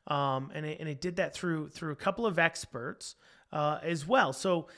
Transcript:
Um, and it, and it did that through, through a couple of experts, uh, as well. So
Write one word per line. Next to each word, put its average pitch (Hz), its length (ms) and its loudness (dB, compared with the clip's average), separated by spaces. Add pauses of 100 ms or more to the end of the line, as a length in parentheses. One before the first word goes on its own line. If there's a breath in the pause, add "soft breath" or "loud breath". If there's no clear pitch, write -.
(120)
Um, 139 420 2
and 151 100 -4
it, 156 140 -6
and 156 100 -6
it 139 120 -6
did 175 160 -2
that 180 180 0
through, 156 360 -2
through 160 220 -6
a 139 40 -4
couple 196 280 0
of 185 140 2
experts, - 760 -2 (360 soft breath)
uh, 151 300 2
as 156 240 -2
well. 202 260 6
So 175 460 0